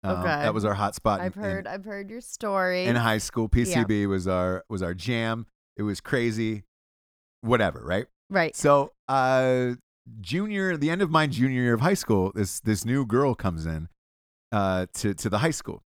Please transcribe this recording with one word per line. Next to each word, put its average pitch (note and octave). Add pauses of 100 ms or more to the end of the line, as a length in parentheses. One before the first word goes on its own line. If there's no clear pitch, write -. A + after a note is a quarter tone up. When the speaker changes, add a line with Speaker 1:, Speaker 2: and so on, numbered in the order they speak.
Speaker 1:
Um, F#2+
Speaker 2:
Okay. B2
Speaker 1:
that D3
was G#2+
our G#2
hot G2+
spot G#2
in, F3+
Speaker 2:
I've F3+
heard, G3
Speaker 1:
in, -
Speaker 2:
I've F#3+
heard G3+
your A#3+
story. F#3
Speaker 1:
in B2
high A2+
school. A2
P A#2+
C E3
B G#2
was F#2+
our, F#2
was F#2+
our F2+
jam. A2+ (300)
It G#2
was G#2
crazy, A2+ (760)
whatever, G#2+
right? F#2 (240)
Speaker 2:
Right. F3
Speaker 1:
So, C#3+ (160)
uh, C3 (480)
junior, F#3+
the D3
end F3
of E3+
my D#3
junior B2+
year A#2+
of A2
high F3
school, G2
this, G2+
this G#2+
new B2+
girl B2
comes D#2+
in, D#2+ (640)
uh, F#2+
to, G2+
to -
the G2+
high D#3+
school. -